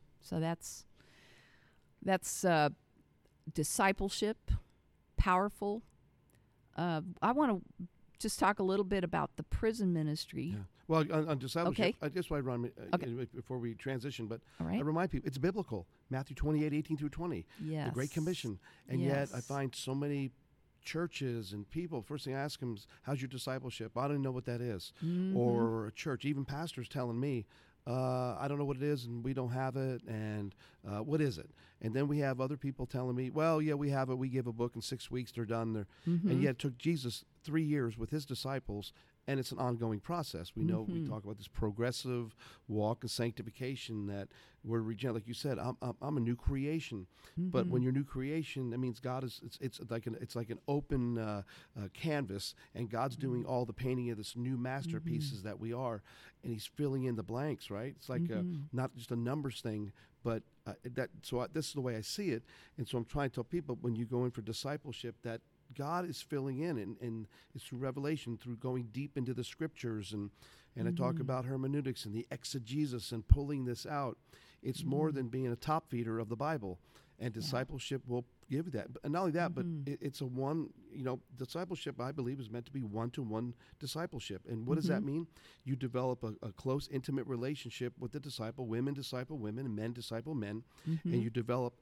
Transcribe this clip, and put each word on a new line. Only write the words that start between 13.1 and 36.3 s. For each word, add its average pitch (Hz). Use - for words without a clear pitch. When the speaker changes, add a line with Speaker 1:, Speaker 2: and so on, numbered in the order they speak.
Speaker 2:
uh, -
before 127
we 117
transition, 123
but 113
Speaker 1:
All 165
right. 95
Speaker 2:
I -
remind 160
people, -
it's 131
biblical. 156
Matthew 135
twenty-eight, 151
eighteen 151
through 147
twenty. 160
The 156
Great 139
Speaker 1:
Yes. -
Speaker 2:
Commission. 156
And 135
yet 139
I -
Speaker 1:
Yes. 123
Speaker 2:
find 135
so 131
many 143
churches 120
and 104
people, 160
first 147
thing 135
I 135
ask 143
them 120
is, 101
"How's 127
your 131
discipleship?" 127
"I 135
don't 143
know 135
what 123
that 120
is." 110
Speaker 1:
Mm-hmm. 180
Speaker 2:
Or 117
a 104
church, 131
even 139
pastors 143
telling 123
me, 131
"Uh, 127
I 139
don't 143
know 143
what 139
it 135
is, 147
and 117
we 131
don't 123
have 131
it, 131
and, 107
uh, 104
what 147
is 123
it?" -
And 117
then 143
we 147
have 131
other 135
people 131
telling 127
me, 127
"Well, 156
yeah, 151
we 143
have 131
it. 127
We 131
give 123
a 117
book 120
in 117
six -
weeks. 127
They're 117
done." 113
They're, 104
Speaker 1:
Mm-hmm. 175